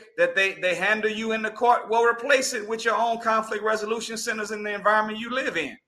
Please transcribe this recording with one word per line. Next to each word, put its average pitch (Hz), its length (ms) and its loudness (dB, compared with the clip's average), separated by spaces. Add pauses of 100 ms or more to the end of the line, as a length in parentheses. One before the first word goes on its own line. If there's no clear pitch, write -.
(180)
that 170 180 4
they, 196 180 2
they 175 200 0
handle 214 380 0
you 220 220 -4
in 220 80 -2
the 214 100 -4
court? 233 380 2
Well, 226 160 4
replace 254 480 2
it 208 120 -6
with 226 200 -4
your 220 100 2
own 226 240 0
conflict 220 420 -2
resolution 220 540 -2
centers 220 360 -6
in 208 120 -8
the 208 100 -4
environment 214 460 2
you 233 100 -8
live 254 280 -2
in. 135 200 -4 (100)